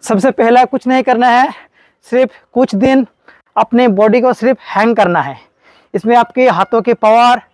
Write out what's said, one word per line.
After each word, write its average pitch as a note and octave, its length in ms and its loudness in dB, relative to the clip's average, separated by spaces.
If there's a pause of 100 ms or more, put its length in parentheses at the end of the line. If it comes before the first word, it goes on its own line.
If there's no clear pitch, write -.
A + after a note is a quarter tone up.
सबसे A3+ 260 -2
पहला A#3+ 340 2
कुछ B3 220 -6
नहीं B3+ 160 -2
करना B3 260 0
है, B3+ 220 0 (560)
सिर्फ B3 240 -2 (220)
कुछ B3 220 -2
दिन C4 320 0 (500)
अपने A#3 340 0
body G#3+ 300 2
को B3 120 0
सिर्फ A#3 260 -2 (100)
hang A3 280 -2
करना F3 240 0
है। C3+ 160 -8 (580)
इसमें A3 220 -2
आपके A#3+ 320 0
हाथों G3 340 -2
की A#3 120 0
पावर A#3+ 460 2 (140)